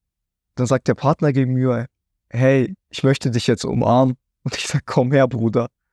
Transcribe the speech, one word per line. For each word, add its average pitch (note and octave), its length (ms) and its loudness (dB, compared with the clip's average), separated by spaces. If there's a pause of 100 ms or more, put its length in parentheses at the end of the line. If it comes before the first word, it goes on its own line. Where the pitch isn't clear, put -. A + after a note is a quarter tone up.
(540)
dann B2 140 -2
sagt C3 200 0
der B2+ 60 2
Partner D3 400 0
gegenüber, B2+ 540 -2 (420)
„Hey, C3 460 2 (140)
ich - 120 -14
möchte C3+ 300 0
dich A#2 160 -2
jetzt A#2 180 0
umarmen.“ B2 520 2 (260)
Und - 120 -8
ich - 120 -8
sag, - 180 -4
„Komm B2+ 260 0
her, C3+ 160 4
Bruder.“ A#2 420 -2 (240)